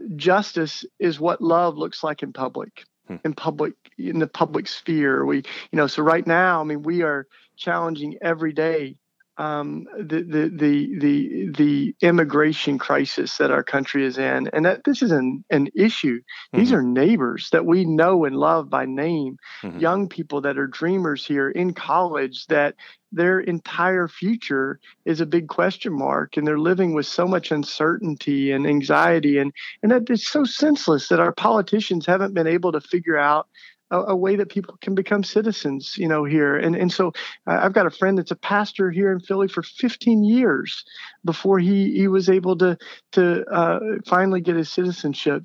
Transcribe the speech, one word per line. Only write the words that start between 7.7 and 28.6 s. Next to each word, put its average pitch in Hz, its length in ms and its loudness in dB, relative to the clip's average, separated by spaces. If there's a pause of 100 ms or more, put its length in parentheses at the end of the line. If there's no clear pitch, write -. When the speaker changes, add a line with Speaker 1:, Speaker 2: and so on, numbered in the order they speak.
Speaker 1:
every 165 300 -2
day, 156 460 -2 (400)
um, 151 480 -6 (120)
the, 160 260 -4
the, 156 300 -2
the, 147 460 0
the, 143 580 0
the 143 440 2
immigration 151 760 2
crisis 139 600 -2
that 143 140 2
our 135 120 0
country 139 420 -2
is 127 120 -2
in, 131 360 0
and 156 120 2
that 185 200 0
this 285 160 2
is 226 100 2
an, 139 380 0
an 143 260 2
issue. 156 460 2 (320)
These 240 160 4
Speaker 2:
Mm-hmm. 254 80 4
Speaker 1:
are 143 60 2
neighbors 131 680 2
that 165 140 2
we 180 200 4
know 165 400 4
and 135 100 -2
love 151 340 2
by 131 160 -2
name, 139 520 -4 (240)
Speaker 2:
Mm-hmm. 87 180 -10
Speaker 1:
young 180 300 0
people 147 320 -6
that 139 160 -4
are 139 100 -2
dreamers 165 580 -2
here 139 240 0
in 175 240 -2
college 147 760 -2
that 147 280 0 (360)
their 185 280 2
entire 175 720 -2
future 147 680 -4 (260)
is 165 160 0
a 165 40 0
big 160 220 0
question 185 460 -2
mark, 139 440 -2
and 147 100 -2
they're 151 120 0
living 175 340 2
with 147 120 0
so - 220 -2
much 180 240 -2
uncertainty 147 1000 -2
and 135 160 0